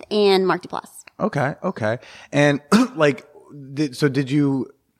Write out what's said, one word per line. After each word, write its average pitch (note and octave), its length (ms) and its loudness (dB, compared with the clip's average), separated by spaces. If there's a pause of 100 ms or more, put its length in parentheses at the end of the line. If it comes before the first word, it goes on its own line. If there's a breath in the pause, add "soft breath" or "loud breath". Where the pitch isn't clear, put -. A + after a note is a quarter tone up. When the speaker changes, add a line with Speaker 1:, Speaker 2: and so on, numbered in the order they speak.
Speaker 1:
and G3 380 2
Mark F3 160 -2
Duplass. - 400 -12 (160)
Speaker 2:
Okay, D3 340 -2 (100)
okay. A#2 360 -4 (320 loud breath)
And, C#3+ 280 2 (180)
<clears throat> A#3+ 180 0
like, D3 320 0 (480)
did, C3+ 200 -4
so D3 140 2
did C3 220 -2
you, C#3 400 0 (280)